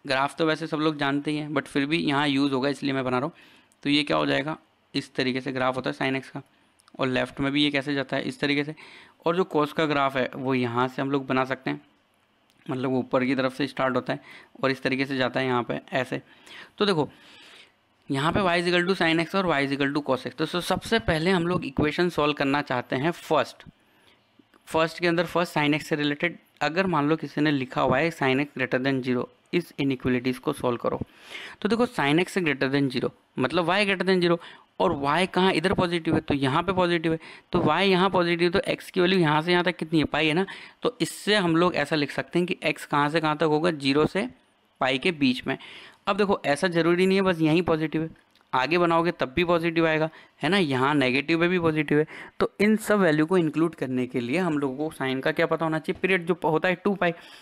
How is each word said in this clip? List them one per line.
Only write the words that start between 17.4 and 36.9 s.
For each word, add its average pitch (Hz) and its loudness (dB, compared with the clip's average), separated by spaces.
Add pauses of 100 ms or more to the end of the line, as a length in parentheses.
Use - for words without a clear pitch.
यहाँ 143 0
पे 208 0
y 175 2
is 175 0
equal 175 2
to 190 0
sin 165 2
x 160 -8
और 190 0
y 143 2
is 139 0
equal 139 0
to 151 0
cos 127 -2
x। 123 -10
तो 160 -2
सो-, 175 -4
सबसे 190 -2
पहले 170 0
हम 170 2
लोग 175 -2
इक्वेशन 151 0
सॉल्व 151 0
करना 143 0
चाहते 131 -4
हैं 143 0
फर्स्ट। - -2 (1000)
फर्स्ट 160 0
के 175 0
अंदर 170 2
फर्स्ट 175 -2
sin 147 2
x 151 -8
से 160 -2
रिलेटेड, 147 -2 (220)
अगर 160 0
मान 151 0
लो 160 4
किसी 151 -8
ने 151 2
लिखा 135 -2
हुआ 131 2
है 165 2
sin 135 0
x 143 -10
greater 127 -2
than 135 0
zero 123 -2 (280)
इस 175 -2
इनइक्वलिटीज 127 -2
को - -4
सॉल्व 123 -2
करो, 127 -4 (640)
तो 214 -2
देखो, 233 2
sin 147 2
x - -4
से - -4
greater 139 0
than 139 2
zero 131 -2 (280)
मतलब 156 0
y 196 2
greater 190 0
than 185 4
zero, 170 4 (420)
और 185 2
y 147 0
कहाँ? 185 2
इधर 165 0
पॉजिटिव 170 0
है, 156 2
तो 156 -4
यहाँ 139 0
पे 185 -2
पॉजिटिव 175 0